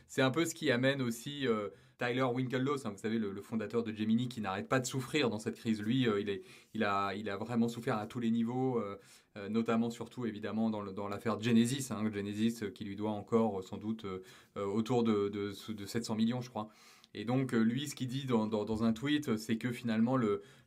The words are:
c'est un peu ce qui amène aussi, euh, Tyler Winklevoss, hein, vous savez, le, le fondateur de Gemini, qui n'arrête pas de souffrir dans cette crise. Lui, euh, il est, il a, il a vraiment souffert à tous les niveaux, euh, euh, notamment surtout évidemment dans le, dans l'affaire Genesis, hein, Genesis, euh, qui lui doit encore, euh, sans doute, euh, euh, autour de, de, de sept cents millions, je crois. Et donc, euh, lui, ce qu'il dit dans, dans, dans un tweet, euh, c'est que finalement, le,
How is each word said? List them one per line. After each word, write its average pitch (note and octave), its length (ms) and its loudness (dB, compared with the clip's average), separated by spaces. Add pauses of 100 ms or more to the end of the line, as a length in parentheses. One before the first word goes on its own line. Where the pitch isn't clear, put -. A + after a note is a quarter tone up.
c'est - 140 0
un B2+ 100 4
peu D#3+ 140 2
ce E3 100 -6
qui - 160 2
amène C3+ 280 4
aussi, C3+ 460 -4
euh, G#2+ 220 0 (300)
Tyler B2+ 260 0
Winklevoss, C3 640 0
hein, G#2 40 -2
vous G2 80 -12
savez, A2+ 200 0
le, G#2 120 0
le G2 120 -8
fondateur A2 420 -2
de G#2+ 80 -4
Gemini, A2 360 2
qui A2+ 120 -8
n'arrête G2+ 280 -2
pas C3 120 4
de C3 60 -6
souffrir C3 440 0
dans G#2+ 80 -4
cette - 180 -4
crise. A2 240 -2
Lui, A#2+ 280 2
euh, G2+ 120 2
il G2 80 -2
est, G2 140 -4 (320)
il A2 80 0
a, G2 320 2
il G#2+ 160 -6
a G2+ 60 -4
vraiment A#2 320 0
souffert A#2 300 -2
à G#2+ 80 -4
tous - 120 -8
les A2+ 140 0
niveaux, A#2+ 460 0
euh, G2+ 200 -6 (380)
euh, G2+ 120 -8
notamment A2+ 420 2
surtout A#2 360 -8
évidemment G#2 440 -2
dans G#2+ 100 -4
le, G2+ 120 -8
dans G2+ 140 -6
l'affaire G#2 340 -2
Genesis, A#2+ 520 4
hein, G#2+ 200 -2
Genesis, G#2 520 -2
euh, G2 60 -4
qui - 120 -14
lui G2 140 -8
doit G#2+ 160 -2
encore, G#2 480 0
euh, - 20 -10
sans G2 140 -10
doute, G#2+ 300 -6
euh, F#2 180 -6 (320)
euh, G2+ 80 -4
autour A2+ 400 2
de, G#2 240 4
de, G2+ 240 -4 (200)
de G2+ 140 -8
sept A#2 180 -4
cents A2+ 120 -4
millions, A#2 240 2
je - 100 -10
crois. G#2+ 180 -6 (460)
Et G#2 100 -8
donc, B2+ 300 0
euh, A2+ 60 6
lui, B2+ 280 2
ce D3 60 -10
qu'il B2+ 120 -4
dit C3+ 200 -2
dans, A2 200 6
dans, G#2+ 200 0
dans A2 180 2
un A2+ 80 6
tweet, C#3+ 380 2
euh, A2 80 4
c'est A2+ 180 2
que B2 160 -2
finalement, A#2 420 2
le, G#2 280 4 (240)